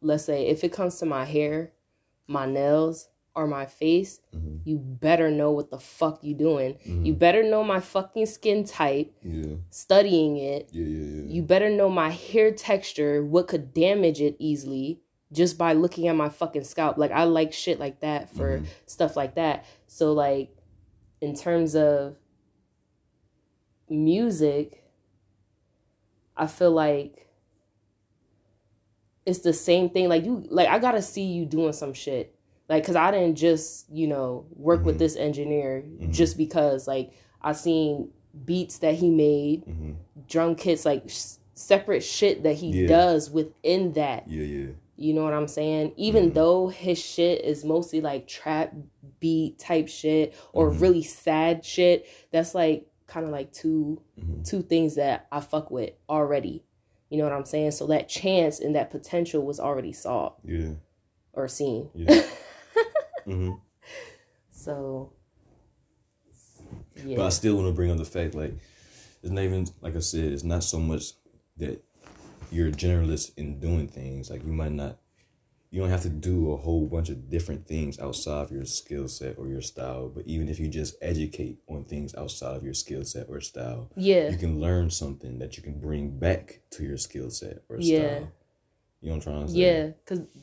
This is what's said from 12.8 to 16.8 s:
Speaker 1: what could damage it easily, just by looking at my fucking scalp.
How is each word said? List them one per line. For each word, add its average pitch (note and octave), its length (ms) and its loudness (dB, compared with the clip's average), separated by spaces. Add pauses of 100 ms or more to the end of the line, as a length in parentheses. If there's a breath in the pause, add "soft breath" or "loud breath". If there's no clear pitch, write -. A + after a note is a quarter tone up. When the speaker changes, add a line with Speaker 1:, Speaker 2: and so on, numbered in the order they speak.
Speaker 1:
what E3 260 2
could C#3+ 260 -4
damage E3 480 4
it D3 160 2
easily, C#3 640 -4 (300)
just E3 260 2
by E3+ 140 4
looking E3+ 360 2
at E3 80 2
my D3+ 120 2
fucking D3 360 -4
scalp. D3+ 340 0